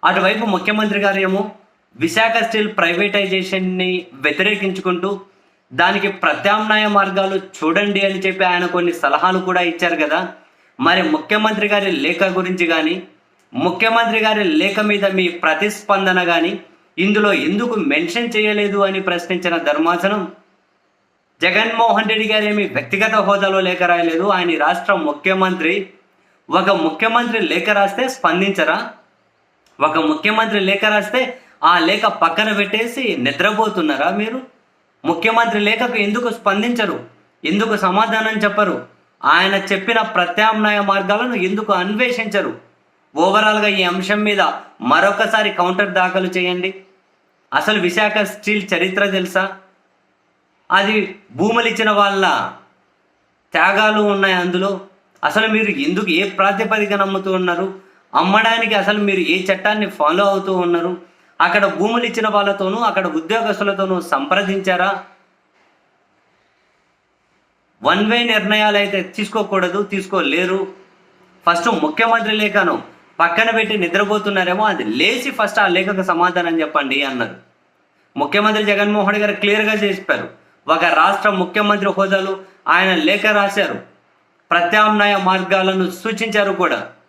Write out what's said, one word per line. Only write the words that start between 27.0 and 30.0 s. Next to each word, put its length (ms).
లేఖ 300
రాస్తే 380
స్పందించరా? 840
ఒక 180
ముఖ్యమంత్రి 640